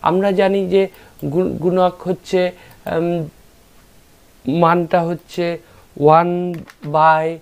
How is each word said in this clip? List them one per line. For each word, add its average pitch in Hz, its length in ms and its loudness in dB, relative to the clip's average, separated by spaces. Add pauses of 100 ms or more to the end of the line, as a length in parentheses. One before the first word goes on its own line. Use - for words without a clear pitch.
আমরা 190 300 2
জানি 190 340 0
যে 190 220 2 (360)
গু-, 151 320 -2
গুণক 180 420 0
হচ্ছে, 180 540 -4 (340)
উম, - 1700 -8
মানটা 170 420 2
হচ্ছে 170 560 -6 (420)
ওয়ান 175 540 2 (300)
বাই 160 580 2